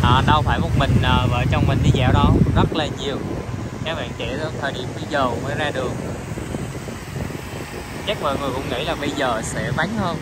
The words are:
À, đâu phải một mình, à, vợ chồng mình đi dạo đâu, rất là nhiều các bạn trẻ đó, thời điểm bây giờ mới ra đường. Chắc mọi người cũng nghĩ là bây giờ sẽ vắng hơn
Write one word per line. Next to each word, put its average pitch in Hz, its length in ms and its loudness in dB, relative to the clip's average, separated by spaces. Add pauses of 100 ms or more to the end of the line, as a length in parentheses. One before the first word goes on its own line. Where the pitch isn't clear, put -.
À, 127 240 6
đâu 151 140 6
phải 120 180 2
một - 180 0
mình, 135 260 4
à, 127 260 4
vợ 123 220 2
chồng 147 160 4
mình 135 160 4
đi - 100 6
dạo - 200 4
đâu, 143 240 6 (180)
rất - 200 2
là 151 120 0 (120)
nhiều 139 180 -4 (680)
các 165 100 -4
bạn 127 220 -6
trẻ 123 200 -4
đó, 156 120 -4 (120)
thời 139 120 -2
điểm 127 220 -6
bây - 140 -6
giờ 139 180 2 (160)
mới 143 120 -4
ra 147 180 -2
đường. 127 200 -4 (2250)
Chắc 208 140 -4
mọi 139 180 -2
người 139 140 -4
cũng 135 160 -4
nghĩ 127 160 -4
là 165 100 -2
bây 143 160 -4
giờ 127 320 -2
sẽ 113 280 -4
vắng 170 260 -2
hơn 175 240 -2